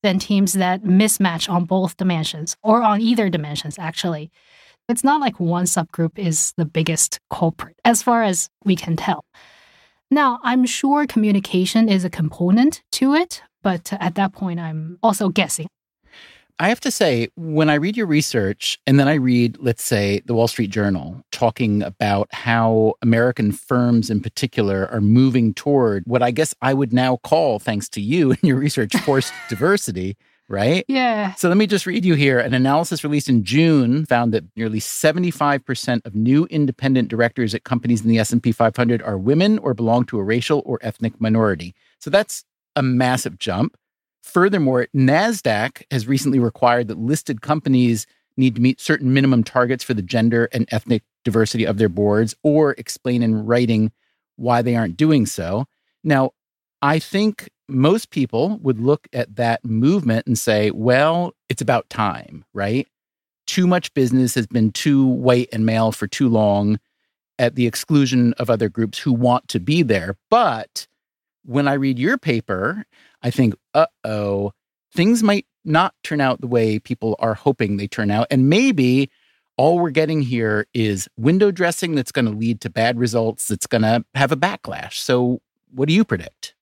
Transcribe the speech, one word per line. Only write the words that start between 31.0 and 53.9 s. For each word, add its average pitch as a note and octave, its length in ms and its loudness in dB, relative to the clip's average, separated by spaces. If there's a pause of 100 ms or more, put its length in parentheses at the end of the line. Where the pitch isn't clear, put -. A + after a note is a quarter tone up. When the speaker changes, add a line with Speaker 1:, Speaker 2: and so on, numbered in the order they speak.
Speaker 2:
So - 140 -2
let F3+ 100 4
me G#3+ 80 4
just F#3+ 220 -2
read F3+ 180 -2
you F3+ 80 4
here. C#3 240 4
An A#2 160 0
analysis C#3+ 500 0
released D3 260 -2
in A#2 140 2
June C#3+ 600 2
found A#2+ 280 0
that G#2 100 -2 (120)
nearly A2 240 -4
seventy-five D3+ 840 -2
percent A#2+ 400 -4
of G2+ 80 -16
new B2+ 380 2
independent C3 580 0
directors A#2 460 -2
at - 80 -6
companies A#2 380 0
in A2 60 -2
the A2+ 120 4
S G#2+ 120 0
and A#2+ 120 0
P A#2 80 0
five A2 240 2
hundred A#2+ 260 0
are G2+ 160 -4
women D#3+ 400 2
or C3 160 -4
belong A#2 320 0
to A2+ 140 -4
a G2 40 -2
racial A#2 420 0
or E2+ 160 -6
ethnic A2+ 380 -6
minority. G#2+ 540 0 (260)
So - 100 -10
that's - 340 0 (320)
a C#3+ 80 0
massive B2+ 560 0
jump. G2+ 360 -2 (460)
Furthermore, E3 760 2
nasdaq C#3 920 0
has A#2 180 -4
recently C3+ 320 0
required A#2+ 500 2
that F#2+ 100 -8
listed B2 420 -4
companies B2+ 640 2 (320)
need C3 180 2
to B2 60 -2
meet C3 180 2
certain - 340 -2
minimum C3+ 300 4
targets B2 400 0
for C3 100 -4
the G#2+ 80 -2
gender A#2 520 0
and A#2 180 -2
ethnic A2 320 -2 (200)
diversity A2 420 0
of G2 120 -2
their G#2+ 120 2
boards G#2 540 0
or D3+ 340 2
explain B2 460 -4
in A2 220 0
writing A2+ 460 2 (440)